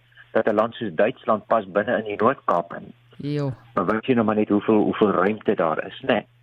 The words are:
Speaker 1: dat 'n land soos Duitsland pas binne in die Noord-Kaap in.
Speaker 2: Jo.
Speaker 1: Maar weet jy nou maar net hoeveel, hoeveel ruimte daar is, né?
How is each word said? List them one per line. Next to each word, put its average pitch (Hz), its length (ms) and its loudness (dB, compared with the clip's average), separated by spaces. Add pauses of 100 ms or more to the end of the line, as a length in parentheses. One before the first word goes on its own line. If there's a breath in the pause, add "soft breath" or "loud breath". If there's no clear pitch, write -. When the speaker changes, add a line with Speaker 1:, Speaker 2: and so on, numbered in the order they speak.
(320 soft breath)
Speaker 1:
dat 113 140 0
'n 110 80 2
land 110 200 0
soos 101 200 -8
Duitsland 104 520 0
pas 113 180 0
binne 104 340 0
in 110 60 -4
die 104 120 -8
Noord-Kaap 104 580 0
in. - 180 -16 (240)
Speaker 2:
Jo. 143 360 -4 (220)
Speaker 1:
Maar 98 120 -2
weet 110 200 -2
jy 131 80 2
nou 117 100 4
maar 107 120 2
net 107 120 2
hoeveel, 104 340 2
hoeveel - 280 2
ruimte 101 440 0
daar 82 320 -2
is, - 160 -16
né? 135 220 0 (180)